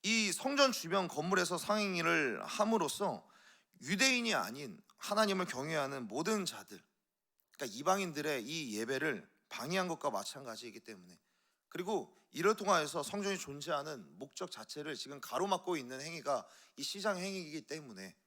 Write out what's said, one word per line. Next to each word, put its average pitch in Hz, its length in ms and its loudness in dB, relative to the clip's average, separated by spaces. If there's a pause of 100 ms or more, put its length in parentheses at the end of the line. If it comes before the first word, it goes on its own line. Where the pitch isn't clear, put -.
이 214 280 4
성전 277 400 6
주변 180 360 0
건물에서 175 500 2
상행위를 170 880 2
함으로써 196 800 2 (540)
유대인이 233 540 4
아닌 113 460 -2 (160)
하나님을 202 480 2
경외하는 139 600 -2
모든 170 380 0
자들, - 360 -8 (720)
그러니까 113 240 -6
이방인들의 151 680 0
이 135 340 -4
예배를 127 500 0 (220)
방해한 180 380 -2
것과 151 240 -2
마찬가지이기 113 720 -8
때문에, 90 380 -18 (500)
그리고 180 460 -4 (160)
이를 180 240 4
통하여서 170 480 2
성전이 196 340 -2
존재하는 147 680 -4 (120)
목적 - 340 -8
자체를 147 440 -8
지금 139 240 -10
가로막고 175 580 0
있는 131 220 -6
행위가 143 480 -2 (300)
이 277 60 -6
시장 196 340 0
행위이기 175 440 -4
때문에 110 540 -10 (120)